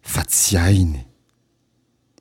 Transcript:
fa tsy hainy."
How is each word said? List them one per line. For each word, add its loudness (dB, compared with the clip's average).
fa -6
tsy -2
hainy." 2